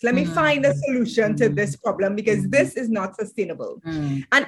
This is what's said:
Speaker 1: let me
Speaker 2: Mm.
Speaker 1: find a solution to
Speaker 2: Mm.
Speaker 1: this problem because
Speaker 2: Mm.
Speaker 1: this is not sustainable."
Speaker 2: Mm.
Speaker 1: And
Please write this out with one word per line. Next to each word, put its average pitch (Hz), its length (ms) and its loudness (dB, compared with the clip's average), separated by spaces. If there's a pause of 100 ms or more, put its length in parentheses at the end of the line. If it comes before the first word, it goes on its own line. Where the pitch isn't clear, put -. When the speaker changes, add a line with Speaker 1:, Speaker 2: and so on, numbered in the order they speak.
Speaker 1:
let 240 100 2
me 277 120 2
Speaker 2:
Mm. 330 80 -4
Speaker 1:
find 294 320 2
a 285 100 4
solution 233 640 0
to 226 120 4
Speaker 2:
Mm. 147 60 0
Speaker 1:
this 202 220 -2
problem 196 380 -2
because 214 240 0
Speaker 2:
Mm. 190 120 -2
Speaker 1:
this 277 220 2
is 240 160 -4
not 196 260 -4
sustainable." 175 720 -6
Speaker 2:
Mm. 147 460 -4
Speaker 1:
And 269 140 4